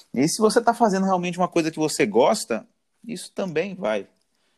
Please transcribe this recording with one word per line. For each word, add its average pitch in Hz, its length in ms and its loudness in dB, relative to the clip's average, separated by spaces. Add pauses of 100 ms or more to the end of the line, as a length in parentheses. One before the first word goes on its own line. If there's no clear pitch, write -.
(120)
E 131 160 0
se - 120 -4
você 214 200 4
tá 233 140 2
fazendo 190 300 2
realmente 180 340 -2
uma 175 100 0
coisa 160 220 0
que 156 80 -8
você 156 280 0
gosta, 110 600 2 (400)
isso - 280 -12
também 185 400 -4
vai 180 320 -4 (520)